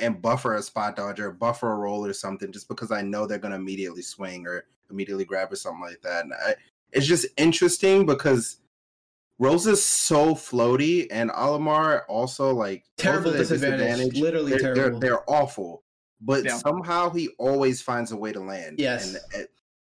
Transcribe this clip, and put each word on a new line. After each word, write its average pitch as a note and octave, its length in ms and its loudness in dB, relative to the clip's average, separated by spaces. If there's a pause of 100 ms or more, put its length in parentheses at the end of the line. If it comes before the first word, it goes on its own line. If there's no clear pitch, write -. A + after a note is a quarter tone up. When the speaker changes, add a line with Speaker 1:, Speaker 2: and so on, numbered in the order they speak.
Speaker 1:
and A2 220 -2
buffer A#2 320 0
a G#2 80 -2
spot G#2 340 -6
dodge G2+ 240 -8
or G2+ 100 -6
buffer A#2 400 -2
a G#2+ 60 -2
roll G#2 280 -4
or G2+ 80 -4
something G2 380 -8
just G2 160 -16
because A2 240 -10
I G#2 120 -2
know G#2 240 -4
they're G#2 120 -4
gonna G2 180 -8
immediately F#2+ 460 -8
swing F2+ 460 -12
or F2+ 160 -8 (260)
immediately G2 360 -6
grab F#2+ 260 -4
or F#2+ 40 -8
something F2+ 260 -10
like F2 200 -14
that." F2 220 -4
And C#2+ 100 -14
I, G#2+ 200 -2 (380)
it's C#3 140 2
just E3 200 4 (100)
interesting F3+ 720 4
because C3+ 500 2 (840)
Rose D#3+ 280 4
is G3+ 180 6
so D#3 500 4
floaty C3+ 760 2
and A2 200 -2
Olimar D3+ 760 2
also, C3 440 0
like, G2+ 320 -2 (120)
both - 80 -4
Speaker 2:
Terrible E3 240 2
Speaker 1:
of D#3+ 60 0
their C3+ 80 2
Speaker 2:
disadvantage. C3+ 380 0
Speaker 1:
disadvantage, B2 400 0
Speaker 2:
Literally D#3 320 0
Speaker 1:
they're, C3+ 100 2
they're, C3 120 0
Speaker 2:
terrible. B2+ 260 2
Speaker 1:
they're B2 300 0
awful, G#2+ 540 -2 (380)
but C3 220 0
Speaker 3:
Yeah. B2 120 0
Speaker 1:
somehow F3 540 0
he E3+ 180 -2 (100)
always C3 440 2
finds A#2+ 300 -2
a G#2+ 40 -8
way G#2+ 160 -6
to G2+ 80 -8
land. F#2+ 400 -10
Speaker 2:
Yes. A2+ 340 -2 (200)
Speaker 1:
And, - 100 -8
uh, - 20 -18 (360)